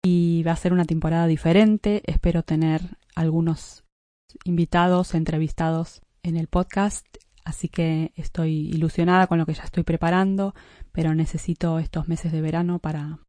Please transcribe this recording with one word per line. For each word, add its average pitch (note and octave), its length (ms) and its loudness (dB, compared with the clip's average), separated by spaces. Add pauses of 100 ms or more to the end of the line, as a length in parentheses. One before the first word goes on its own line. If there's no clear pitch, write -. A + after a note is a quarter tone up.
Y E3+ 400 2
va E3 80 0
a E3 60 0
ser F3+ 160 0
una F3 120 4
temporada E3 400 0
diferente. G#3 800 4
Espero E3 380 0
tener D#3+ 540 0 (180)
algunos E3 720 -2 (580)
invitados, F3 720 2
entrevistados D#3+ 880 -2 (220)
en E3 120 -4
el D#3+ 120 -4
podcast. G3 580 -2 (400)
Así D#3+ 240 -8
que D#3+ 460 -2
estoy D#3+ 520 -4
ilusionada F3 600 2
con E3+ 120 2
lo D#3+ 60 0
que D#3+ 80 -4
ya - 100 -10
estoy - 200 -4
preparando, F#3+ 720 0 (380)
pero D#3+ 240 0
necesito D#3+ 640 -2
estos D#3+ 300 -6
meses E3 220 -4
de D#3 100 -2
verano E3+ 380 -2
para D#3 500 -8